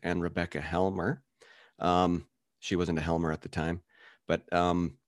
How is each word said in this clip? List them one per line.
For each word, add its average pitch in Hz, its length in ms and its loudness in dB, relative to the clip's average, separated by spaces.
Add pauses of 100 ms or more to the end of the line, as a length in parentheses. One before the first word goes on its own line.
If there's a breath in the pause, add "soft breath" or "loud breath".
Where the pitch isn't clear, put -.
and 87 180 -2
Rebecca 85 400 -4
Helmer. 90 640 0 (560 soft breath)
Um, 87 480 2 (340)
she - 160 -4
wasn't 85 220 0
a 76 60 -2
Helmer 82 280 0
at 78 100 -6
the - 80 -12
time, 82 320 -4 (460 soft breath)
but, 85 240 -2
um, 87 460 2 (100)